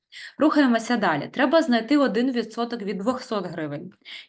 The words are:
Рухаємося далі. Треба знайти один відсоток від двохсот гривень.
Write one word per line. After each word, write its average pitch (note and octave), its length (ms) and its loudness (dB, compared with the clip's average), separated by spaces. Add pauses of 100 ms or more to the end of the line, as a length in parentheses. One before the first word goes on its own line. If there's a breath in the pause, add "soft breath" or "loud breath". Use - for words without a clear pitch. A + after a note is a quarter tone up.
(380 loud breath)
Рухаємося B3 580 4
далі. E3+ 360 0
Треба D4 300 4
знайти A#3+ 360 2
один B3+ 340 2
відсоток A#3 500 -6
від G3 160 -6
двохсот G#3 480 -4
гривень. D#3 460 -8 (360 loud breath)